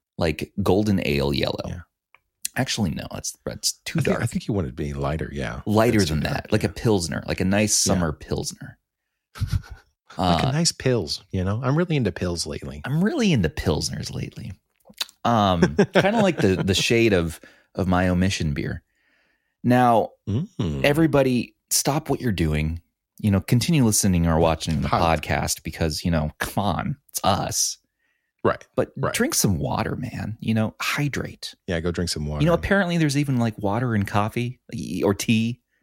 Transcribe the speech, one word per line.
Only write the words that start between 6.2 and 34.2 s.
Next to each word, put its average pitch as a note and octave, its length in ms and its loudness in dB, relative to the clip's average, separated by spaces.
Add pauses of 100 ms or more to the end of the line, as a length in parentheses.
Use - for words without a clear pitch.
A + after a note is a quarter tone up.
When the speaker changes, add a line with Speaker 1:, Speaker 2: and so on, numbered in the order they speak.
Speaker 2:
dark, C#2+ 120 -2
Speaker 1:
that. - 160 -6
Like G#2 120 0
a G2+ 40 0
Speaker 2:
yeah. F2 80 -4
Speaker 1:
pilsner, F2 500 0
like - 140 -6
a F2+ 60 0
nice G#2 260 2 (160)
Speaker 2:
Yeah. G2+ 60 2
Speaker 1:
summer F2 200 0
pilsner. - 640 -8 (580)
Speaker 2:
<laughs> - 120 -6 (680)
Like F2 280 2
a - 60 2
Speaker 1:
Uh, - 20 -2
Speaker 2:
nice D#3+ 200 2
pills, A#2 600 -2
you F#2 120 -2
know? G2+ 200 0
I'm C3 120 2
really F3 200 2
into G#2+ 160 2
pills F2 340 -4
lately. D2 400 -10
Speaker 1:
I'm D3+ 180 0
really A3 300 2
into F2 160 2
pilsners - 640 -4
lately. - 400 -10 (720)
Um, G2+ 500 4
Speaker 2:
<laughs> - 180 2
Speaker 1:
kinda G#3 280 4
like F#3+ 160 2
the, F#2+ 260 4
the F2+ 120 2
shade A#2 380 4
of, E2+ 260 0 (340)
of F#2 140 -2
my F2+ 220 2
omission F2+ 440 0
beer. C#2+ 300 -6 (800)
Now, B2 460 4 (200)
Speaker 2:
Mm. B2+ 540 -2
Speaker 1:
everybody, C#3 720 2 (160)
stop D3+ 400 0
what C#3 100 -2
you're B2 100 0
doing, D#2+ 480 0 (400)
you G#2 120 2
know, G2 100 4
continue B2+ 440 2
listening F#2 420 4
or D#2+ 120 4
watching E2 420 2
the F2+ 80 -2
Speaker 2:
Hi. A2+ 100 2 (180)
Speaker 1:
podcast D#2+ 460 -2
because, D#2+ 400 -4
you F2 80 2
know, D#2 280 0
come - 240 -4
on, G2+ 340 -2 (140)
it's - 120 -6
us. - 540 0 (640)
Speaker 2:
Right, - 180 0 (140)
Speaker 1:
But - 220 -2
Speaker 2:
right. - 160 -2
Speaker 1:
drink C4+ 220 0
some F2 220 2
water, - 380 -2
man. G2 460 -8
You A2 120 -2
know, A2 280 0
hydrate. - 720 -4 (100)
Speaker 2:
Yeah, E2+ 140 -2
go E2+ 120 -2
drink F2 180 -2
some D2+ 160 -4
water. D2 160 -2
Speaker 1:
You D3+ 60 4
know, E3+ 60 4
apparently F3 440 0
there's D3 200 2
even, C#3 220 0
like, A#2 180 0
water A2+ 380 0
and G2 100 2
coffee A#2+ 540 -2 (140)